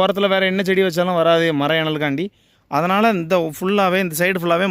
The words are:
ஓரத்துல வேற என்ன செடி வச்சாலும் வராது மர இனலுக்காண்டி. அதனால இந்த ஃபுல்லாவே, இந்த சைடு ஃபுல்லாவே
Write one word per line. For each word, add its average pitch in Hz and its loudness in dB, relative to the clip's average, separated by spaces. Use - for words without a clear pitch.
ஓரத்துல 196 0
வேற 190 2
என்ன 190 -2
செடி 190 2
வச்சாலும் 175 0
வராது 165 4
மர 147 0
இனலுக்காண்டி. 151 -4
அதனால 185 0
இந்த 170 0
ஃபுல்லாவே, 190 0
இந்த 165 -6
சைடு 185 0
ஃபுல்லாவே 170 0